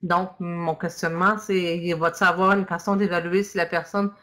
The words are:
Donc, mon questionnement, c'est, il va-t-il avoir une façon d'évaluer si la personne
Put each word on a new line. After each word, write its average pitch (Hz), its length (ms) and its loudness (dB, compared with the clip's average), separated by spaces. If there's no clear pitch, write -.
Donc, 180 360 0
mon 170 380 -4
questionnement, 175 600 0
c'est, 180 420 -2
il 170 180 -2
va-t-il 165 320 2
avoir 185 240 4
une 196 120 2
façon 185 300 -2
d'évaluer 180 480 2
si 202 160 -6
la 170 80 2
personne 202 460 -2